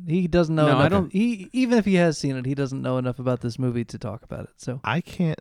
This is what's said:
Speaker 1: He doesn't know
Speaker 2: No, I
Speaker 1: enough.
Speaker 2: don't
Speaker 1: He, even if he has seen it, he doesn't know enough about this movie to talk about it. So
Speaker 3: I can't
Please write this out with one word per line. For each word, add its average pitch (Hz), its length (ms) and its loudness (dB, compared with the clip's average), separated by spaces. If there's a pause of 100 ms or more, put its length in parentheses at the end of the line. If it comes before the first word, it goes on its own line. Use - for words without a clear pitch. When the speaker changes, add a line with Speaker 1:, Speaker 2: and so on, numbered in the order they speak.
Speaker 1:
He 175 220 0
doesn't 160 260 2
know 156 140 4
Speaker 2:
No, 139 100 4
I 131 40 4
Speaker 1:
enough. 147 100 6
Speaker 2:
don't 190 220 0
Speaker 1:
He, 202 380 0
even 247 280 2
if 196 60 0
he 196 100 4
has 170 240 4
seen 139 160 -2
it, 127 100 -6
he 135 80 -2
doesn't 135 280 -4
know 127 180 -2
enough 127 180 -4
about 127 240 -2
this 117 160 -6
movie 120 280 -2
to - 120 -14
talk 104 240 -10
about 127 220 -12
it. - 140 -16
So 131 260 -8
Speaker 3:
I 143 180 -2
can't - 400 -4